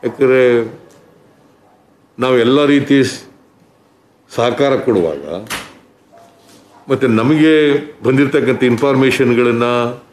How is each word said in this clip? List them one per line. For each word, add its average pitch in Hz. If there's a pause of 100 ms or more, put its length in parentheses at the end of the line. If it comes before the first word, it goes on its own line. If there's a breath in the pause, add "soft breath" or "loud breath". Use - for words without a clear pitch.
ಯಾಕಂದರೆ 123 (1500)
ನಾವು 127
ಎಲ್ಲ 131
ರೀತಿ 139
ಸ್-, - (1040)
ಸಹಕಾರ 131
ಕೊಡುವಾಗ 85 (1500)
ಮತ್ತು 135
ನಮಗೆ 147 (260)
ಬಂದಿರತಕ್ಕಂಥ 131
ಇನ್ಫಾರ್ಮೇಷನ್ಗಳನ್ನು 120